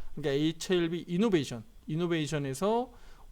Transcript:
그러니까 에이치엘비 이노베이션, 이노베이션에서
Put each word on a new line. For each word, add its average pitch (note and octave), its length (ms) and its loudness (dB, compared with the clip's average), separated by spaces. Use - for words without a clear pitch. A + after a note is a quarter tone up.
그러니까 C#3+ 160 -2
에이치엘비 E3 760 2
이노베이션, F3 560 2
이노베이션에서 D#3+ 1040 0